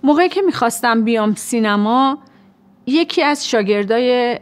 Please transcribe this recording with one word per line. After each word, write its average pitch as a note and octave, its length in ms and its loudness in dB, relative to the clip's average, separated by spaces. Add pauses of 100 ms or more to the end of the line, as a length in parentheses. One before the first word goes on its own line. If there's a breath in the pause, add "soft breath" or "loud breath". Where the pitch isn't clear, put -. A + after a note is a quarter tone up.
موقعی D4+ 260 2
که F#4+ 120 -2
می‌خواستم A#3 640 0
بیام G#3+ 320 0
سینما، A3+ 800 0 (680 soft breath)
یکی D#4+ 360 0
از C#4+ 240 -2
شاگردای A#3 960 0